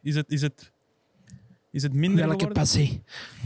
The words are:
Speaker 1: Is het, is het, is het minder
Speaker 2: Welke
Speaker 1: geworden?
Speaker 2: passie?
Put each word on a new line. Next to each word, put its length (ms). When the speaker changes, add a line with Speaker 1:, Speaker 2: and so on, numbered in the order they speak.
Speaker 1:
Is 120
het, 160
is 120
het, 300
is 120
het 100
minder 340
Speaker 2:
Welke 60
Speaker 1:
geworden? 160
Speaker 2:
passie? 400